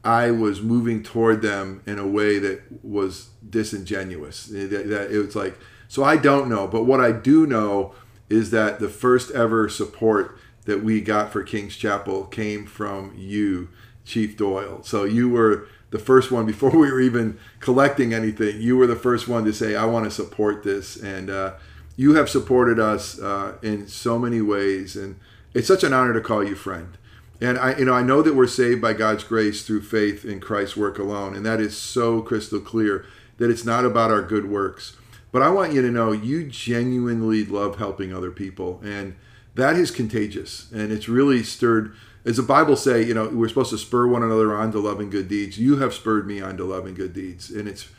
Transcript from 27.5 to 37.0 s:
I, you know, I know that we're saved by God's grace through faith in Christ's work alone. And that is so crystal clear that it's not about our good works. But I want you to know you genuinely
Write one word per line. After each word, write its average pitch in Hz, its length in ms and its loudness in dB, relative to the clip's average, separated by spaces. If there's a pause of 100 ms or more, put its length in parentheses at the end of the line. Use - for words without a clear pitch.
I, 131 220 0
you 135 60 2
know, 127 80 4
I 123 100 4
know 131 180 4
that 160 140 4
we're 127 140 6
saved 120 340 2
by 110 120 2
God's 107 280 0
grace 107 420 -2
through 107 180 -4
faith 104 420 -2
in 98 160 -10
Christ's 98 360 -4
work 101 220 -4
alone. 101 380 -6
And 104 100 -6
that 113 140 0
is 104 180 -4
so 117 420 0
crystal 107 380 -4
clear 104 460 -2 (340)
that 117 100 2
it's 117 160 0
not 117 200 0
about 113 260 2
our 104 120 2
good 101 280 -4
works. 98 460 -6 (340)
But 127 120 2
I 151 80 4
want 185 220 0
you 135 100 2
to 123 80 2
know 117 200 0
you 117 380 -2
genuinely 117 960 -2